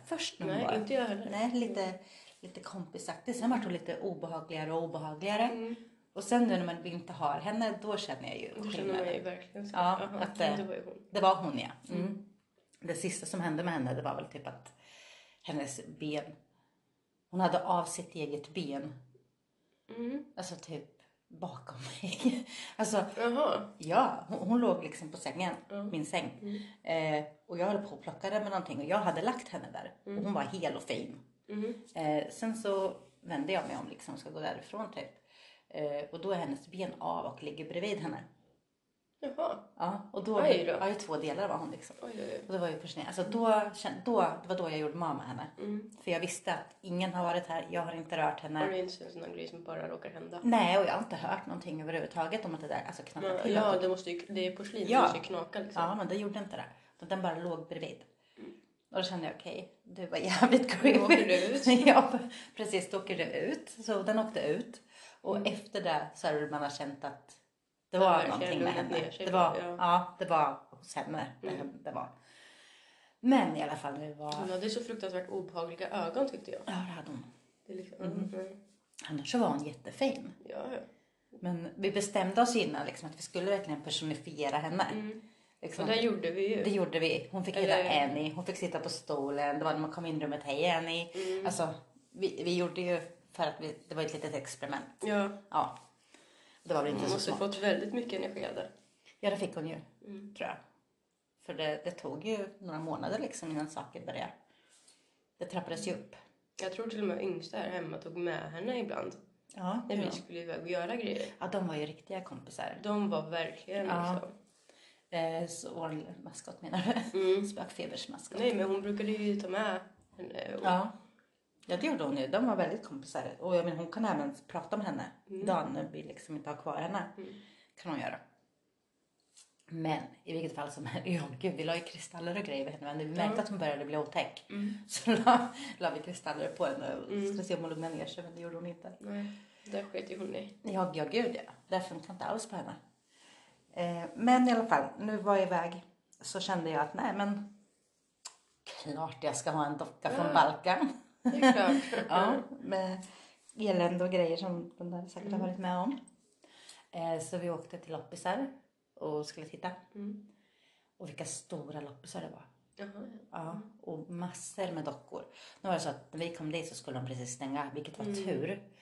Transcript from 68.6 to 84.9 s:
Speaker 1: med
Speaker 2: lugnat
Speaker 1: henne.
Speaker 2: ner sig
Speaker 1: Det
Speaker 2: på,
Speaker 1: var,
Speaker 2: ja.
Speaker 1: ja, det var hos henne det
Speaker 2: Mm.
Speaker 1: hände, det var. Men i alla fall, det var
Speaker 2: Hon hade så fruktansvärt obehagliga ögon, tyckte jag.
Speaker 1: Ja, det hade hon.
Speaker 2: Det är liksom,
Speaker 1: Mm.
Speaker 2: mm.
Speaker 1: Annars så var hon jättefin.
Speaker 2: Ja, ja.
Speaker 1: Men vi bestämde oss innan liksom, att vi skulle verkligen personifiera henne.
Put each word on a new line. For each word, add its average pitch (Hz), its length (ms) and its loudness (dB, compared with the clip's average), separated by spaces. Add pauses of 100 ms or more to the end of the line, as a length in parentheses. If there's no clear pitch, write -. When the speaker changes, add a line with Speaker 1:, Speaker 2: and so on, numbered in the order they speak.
Speaker 1:
med 175 120 2
Speaker 2:
lugnat - 0 - (160)
Speaker 1:
henne. 165 140 2
Speaker 2:
ner 165 60 -6
sig 190 140 -6
Speaker 1:
Det 180 60 0
Speaker 2:
på, 180 60 4
Speaker 1:
var, 170 220 6
Speaker 2:
ja. 175 200 -4
Speaker 1:
ja, 175 400 4
det 190 60 -2
var 151 340 4 (100)
hos - 260 -16
henne 147 320 -4 (140)
det - 60 -6
Speaker 2:
Mm. 151 120 -4
Speaker 1:
hände, 139 240 -8
det 147 80 -6
var. - 180 -6 (1120)
Men 214 380 6
i 156 60 0
alla 151 120 0
fall, 143 240 -4
det 151 140 -6
var 151 200 -4
Speaker 2:
Hon 156 160 -2
hade 185 200 0
så 233 140 -2
fruktansvärt 185 460 -4
obehagliga 170 600 -4
ögon, 202 400 0
tyckte - 220 -10
jag. - 140 -6
Speaker 1:
Ja, 220 60 -4
det - 20 -4 (180)
hade 160 200 -10
hon. 123 140 -8 (420)
Speaker 2:
Det 196 60 -12
är 185 40 -8
liksom, - 280 -10
Speaker 1:
Mm. 180 280 -4
Speaker 2:
mm. 190 260 -8 (500)
Speaker 1:
Annars 147 220 -4
så 247 80 2
var 214 80 6
hon 147 160 0
jättefin. - 720 -2 (160)
Speaker 2:
Ja, - 220 -6
ja. 247 60 -6 (640)
Speaker 1:
Men 175 340 -2
vi 196 160 0
bestämde 196 500 4
oss 240 140 6
innan 151 300 2
liksom, 160 240 -8
att - 80 -14
vi - 40 -12
skulle 185 300 -2
verkligen 180 300 0
personifiera 151 760 -2
henne. 165 340 2